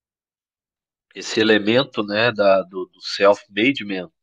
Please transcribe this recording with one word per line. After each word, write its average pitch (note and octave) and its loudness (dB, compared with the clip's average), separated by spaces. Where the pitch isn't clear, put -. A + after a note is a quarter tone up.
esse G2 -6
elemento, A2 0
né, G#2+ -2
da, G2 2
do, F#2 -10
do - -20
self-made G#2 0
man, F#2 -8